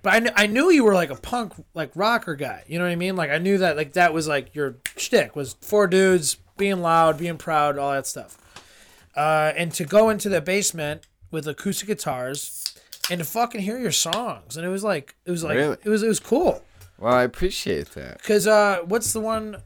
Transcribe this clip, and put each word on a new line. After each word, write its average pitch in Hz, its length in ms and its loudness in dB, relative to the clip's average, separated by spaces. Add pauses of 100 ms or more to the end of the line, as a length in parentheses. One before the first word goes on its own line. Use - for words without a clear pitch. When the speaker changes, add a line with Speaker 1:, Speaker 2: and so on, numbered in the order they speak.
Speaker 1:
but 190 120 2
I 220 80 6
kn-, 233 140 -2
I 208 120 4
knew 269 240 4
you 302 140 8
were, 208 80 6
like, 170 160 2
a 135 60 -8
punk, 233 380 -6 (200)
like, 156 200 -6
rocker 196 420 -2
guy. 123 320 -10
You 160 120 -6
know 175 60 0
what 175 60 -2
I 170 40 -2
mean? 185 220 -2
Like, 160 140 -2
I 147 60 0
knew 190 200 2
that, 180 180 2
like, 147 180 -6
that 175 200 4
was, 156 160 -2
like, 143 260 -4
your 139 200 -4 (200)
shtick - 400 0
was 135 260 -8
four 208 260 2
dudes 185 500 2 (200)
being 196 240 0
loud, 165 360 4
being 170 200 -6
proud, 147 400 0
all 139 140 -2
that 139 160 -4
stuff. - 300 -14 (800)
Uh, 156 420 2
and 165 160 -4
to - 100 -6
go 208 260 6
into 208 200 -2
the 190 120 0
basement 160 640 -4 (260)
with 156 160 -6
acoustic 190 400 -6
guitars 139 920 -8 (320)
and 180 100 -4
to 165 60 -6
fucking 240 360 -4
hear 208 160 -4
your 233 140 -2
songs, 165 640 -4
and 165 100 -8
it 180 40 -4
was 196 160 -6
like, 170 300 -4 (100)
it 180 60 -6
was 165 120 -4
like, 165 140 -2
Speaker 2:
Really? 151 260 0
Speaker 1:
it 208 60 -2
was, 214 140 2
it 226 40 2
was 220 140 2
cool. 311 420 0 (340)
Speaker 2:
Well, 117 160 0
I 123 100 6
appreciate - 680 -4
that. - 320 -16
Speaker 1:
'Cause, 208 240 2
uh, 208 380 4
what's 220 260 -2
the 220 80 -4
one? 214 460 -6